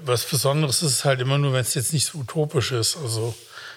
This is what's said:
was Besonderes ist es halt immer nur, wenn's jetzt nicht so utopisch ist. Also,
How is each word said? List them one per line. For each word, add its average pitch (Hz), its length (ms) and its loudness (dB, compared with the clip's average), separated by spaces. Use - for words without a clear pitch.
was 123 180 2
Besonderes 139 580 2
ist 151 120 2
es - 100 0
halt 135 160 4
immer 135 200 2
nur, 143 120 2
wenn's 127 220 0
jetzt 131 180 -2
nicht 151 140 2
so - 140 -6
utopisch 151 520 0
ist. 113 240 0
Also, 113 400 -4